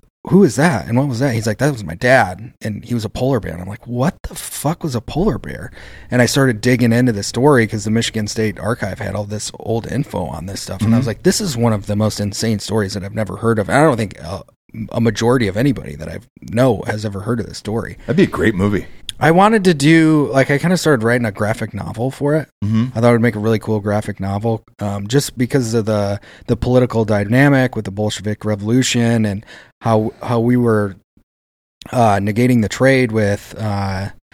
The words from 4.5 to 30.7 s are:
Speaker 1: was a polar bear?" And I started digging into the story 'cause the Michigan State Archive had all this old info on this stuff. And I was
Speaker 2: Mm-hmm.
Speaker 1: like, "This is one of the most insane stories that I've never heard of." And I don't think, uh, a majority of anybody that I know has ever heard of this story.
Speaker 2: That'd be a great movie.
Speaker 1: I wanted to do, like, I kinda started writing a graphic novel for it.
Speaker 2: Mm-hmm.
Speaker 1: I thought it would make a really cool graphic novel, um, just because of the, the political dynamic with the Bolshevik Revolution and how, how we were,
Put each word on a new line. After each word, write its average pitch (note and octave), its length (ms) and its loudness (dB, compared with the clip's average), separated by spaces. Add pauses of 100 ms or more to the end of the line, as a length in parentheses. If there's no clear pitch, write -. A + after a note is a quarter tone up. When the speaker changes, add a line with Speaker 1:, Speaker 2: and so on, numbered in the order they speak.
Speaker 1:
was D3 100 -4
a A#2 80 -4
polar E3 360 -2
bear?" - 340 -12 (400)
And B2 100 4
I A#2+ 40 6
started B2+ 340 2
digging A#2+ 320 4
into B2 220 2
the G2+ 100 -4
story B2 420 4
'cause G#2 200 -4
the A2 60 0
Michigan A2 360 -2
State G#2+ 320 -4
Archive G2+ 400 -4
had G2 160 -6
all G#2 100 -4
this G#2 320 -8
old A2 320 -4
info F#2+ 360 -4
on D#2+ 220 -10
this G2 140 -10
stuff. F#2+ 200 -10
And A2 120 2
I A#2 40 4
was A2+ 60 2
Speaker 2:
Mm-hmm. B2 80 -2
Speaker 1:
like, - 120 -8
"This F3+ 160 2
is F3+ 160 -4
one A#2 160 2
of G2+ 140 -4
the G#2 100 -2
most G#2 240 0
insane G#2 400 -2
stories G#2 340 -4
that G2 120 -8
I've G2+ 100 -12
never G2 220 -6
heard A2+ 200 0
of." G2+ 120 -2
And C3 80 2
I C#3+ 60 6
don't D3 140 4
think, G#2+ 240 -8
uh, E2 200 -10 (500)
a - 80 -2
majority A#2 480 2
of F#2 80 -4
anybody A#2+ 400 -2
that D#2+ 140 -10
I E2 80 -12 (320)
know A#2+ 380 2
has G#2+ 180 -4
ever G2 140 -6
heard A2+ 200 -4
of F#2 60 -6
this - 140 -14
story. G#2+ 360 -6 (120)
Speaker 2:
That'd D3 100 0
be F#3+ 60 6
a - 20 6
great - 300 0
movie. G2 320 0 (320)
Speaker 1:
I D3+ 100 4
wanted G3 360 4
to F3 100 4
do, D#3 580 4
like, C3+ 160 4
I C#3+ 80 2
kinda E3+ 200 0
started C3+ 280 2
writing A#2+ 220 2
a G2+ 40 -2
graphic G#2+ 440 -4
novel G2+ 340 -6
for C#3+ 240 -2
it. D#3 140 -2 (160)
Speaker 2:
Mm-hmm. A2 220 2 (100)
Speaker 1:
I A2+ 40 -2
thought A#2+ 100 4
it - 20 6
would A#2 100 4
make A2+ 140 2
a G#2+ 40 -6
really A2 200 0
cool A2 220 -4
graphic G#2 380 -2
novel, G2+ 440 -2 (160)
um, G2+ 280 -4
just C3 300 0
because A#2+ 380 0
of A2 100 0
the, G2+ 340 0 (280)
the A#2 100 2
political B2 480 2
dynamic B2 720 2
with G#2+ 100 -6
the F#2+ 60 -6
Bolshevik G#2 540 -4
Revolution A#2 800 0
and G2+ 200 -4 (360)
how, A2 300 2 (120)
how A#2 160 0
we B2 180 4
were, G#2+ 380 2 (960)